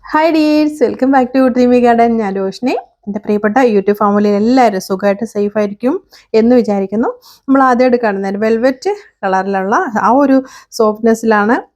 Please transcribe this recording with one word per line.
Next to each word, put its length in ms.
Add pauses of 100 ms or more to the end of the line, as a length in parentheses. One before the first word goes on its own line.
(120)
ഹായ് 200
ഡിയേഴ്സ്, 520
welcome 320
back 180
to 60 (160)
Dreamy 300
Garden. 320
ഞാൻ 180
രോഷിനി. 400 (320)
എൻ്റെ 120
പ്രിയപ്പെട്ട 380
YouTube 440
ഫാമിലി 280
എല്ലാവരും 520
സുഖമായിട്ട് 440
സേഫ് 320
ആയിരിക്കും 380 (380)
എന്ന് 220
വിചാരിക്കുന്നു. 540 (380)
നമ്മൾ 160
ആദ്യമായിട്ട് 420
കാണുന്നത് 320
വെൽവെറ്റ് 560 (300)
കളറിലുള്ള 520 (260)
ആ 100
ഒരു 260 (340)
സോഫ്റ്റ്നെസ്സിലാണ്. 840 (180)